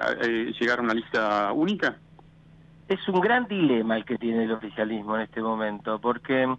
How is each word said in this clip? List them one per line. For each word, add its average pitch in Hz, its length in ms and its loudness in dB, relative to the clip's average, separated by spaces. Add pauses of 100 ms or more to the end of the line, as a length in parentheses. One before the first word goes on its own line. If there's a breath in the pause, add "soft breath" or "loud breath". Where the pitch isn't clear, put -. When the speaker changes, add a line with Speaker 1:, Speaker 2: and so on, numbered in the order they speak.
(200)
Speaker 1:
eh, 117 400 0
llegar 120 180 2
a 120 40 -2
una 113 120 0
lista 104 580 0
única? 160 440 0 (920)
Speaker 2:
Es 196 220 -2
un 180 120 4
gran 240 280 2
dilema 123 480 2
el 107 80 -4
que 120 120 -4
tiene 113 280 0
el 110 80 0
oficialismo 107 640 -4
en 110 60 -2
este 110 200 -6
momento, 110 560 -4
porque 120 480 0 (120)